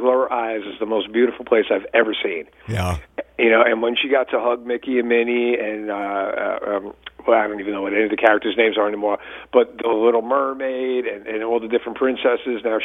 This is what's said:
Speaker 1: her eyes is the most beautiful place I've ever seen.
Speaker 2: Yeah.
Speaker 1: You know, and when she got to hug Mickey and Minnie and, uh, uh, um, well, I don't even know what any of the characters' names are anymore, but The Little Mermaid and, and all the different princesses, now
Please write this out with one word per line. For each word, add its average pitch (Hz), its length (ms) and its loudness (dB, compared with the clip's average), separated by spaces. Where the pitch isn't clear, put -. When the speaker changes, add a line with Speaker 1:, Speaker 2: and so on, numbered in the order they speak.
Speaker 1:
her 127 240 2
eyes 113 280 -2
is 98 180 -12
the 110 80 -2
most 107 240 -2
beautiful 117 340 0
place 110 240 4
I've 98 240 2
ever 110 300 4
seen. 87 220 -4
Speaker 2:
Yeah. 90 300 -2
Speaker 1:
You 117 140 4
know, 113 100 6
and 117 200 2
when 117 200 0
she 143 60 -2
got 131 220 0
to 123 100 0
hug 120 260 -2
Mickey 123 320 -2
and 120 120 0
Minnie 120 500 2
and, 107 320 -6
uh, - 40 -4
uh, 101 720 -4
um, 101 260 -6
well, 113 100 6
I 107 100 2
don't 104 120 -6
even 101 140 -4
know 101 80 -4
what 101 120 -2
any 107 100 2
of 104 80 0
the 107 60 0
characters' 107 380 2
names 110 220 2
are 104 100 2
anymore, 104 300 -2
but 120 280 4
The 117 100 -2
Little 113 320 4
Mermaid 131 840 -2
and, 107 220 -8
and 110 160 -4
all 117 160 0
the 113 80 -4
different 117 300 -4
princesses, 123 680 0
now 110 220 0